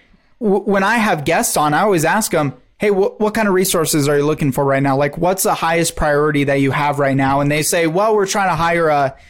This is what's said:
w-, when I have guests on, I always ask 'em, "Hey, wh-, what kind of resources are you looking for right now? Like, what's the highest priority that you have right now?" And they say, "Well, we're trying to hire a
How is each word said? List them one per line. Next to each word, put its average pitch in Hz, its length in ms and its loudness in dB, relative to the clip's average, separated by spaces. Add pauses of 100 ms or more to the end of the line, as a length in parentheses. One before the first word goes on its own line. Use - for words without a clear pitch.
(420)
w-, 202 220 2
when 196 200 0
I 214 140 0
have 202 280 0
guests 180 320 0
on, 151 160 0
I 160 80 2
always 190 240 2
ask 190 280 0
'em, 147 200 0 (240)
"Hey, 208 120 0
wh-, 196 300 0
what 214 140 0
kind 220 140 0
of 190 60 2
resources 165 560 0
are 143 80 2
you 143 80 0
looking 151 260 0
for 143 140 -2
right 135 180 0
now? 135 140 0
Like, 143 200 -2
what's 180 260 -2
the 185 100 0
highest 165 420 -2
priority 147 480 0
that 139 160 0
you 135 120 0
have 147 280 -2
right 139 160 0
now?" 139 240 2
And 143 120 0
they 151 100 0
say, 165 260 0
"Well, 202 280 0
we're 196 120 0
trying 196 220 0
to 165 60 0
hire 170 340 0
a 143 260 0 (140)